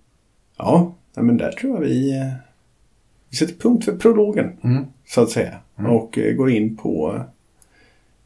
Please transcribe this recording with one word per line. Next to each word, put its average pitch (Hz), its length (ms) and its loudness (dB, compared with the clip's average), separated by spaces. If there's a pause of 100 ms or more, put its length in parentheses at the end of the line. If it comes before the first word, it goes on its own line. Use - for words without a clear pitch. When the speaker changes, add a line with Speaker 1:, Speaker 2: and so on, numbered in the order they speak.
(560)
Speaker 1:
Ja, 175 380 2 (200)
ja, 113 80 -4
men 120 140 4
där - 160 -2
tror 262 220 -6
jag 190 60 -4
vi, 135 400 -2
eh, 131 120 -6 (1000)
vi 131 60 -12
sätter 175 180 -2
punkt 240 300 0
för 202 120 -2
prologen, 208 680 2
Speaker 2:
Mm. 131 220 0 (200)
Speaker 1:
så - 140 0
att 113 100 4
säga. - 240 -4 (240)
Speaker 2:
Mm. 107 140 -2
Speaker 1:
Och, 113 260 0
eh, 110 160 0
går 131 160 2
in 110 260 0
på, 95 440 -4 (1040)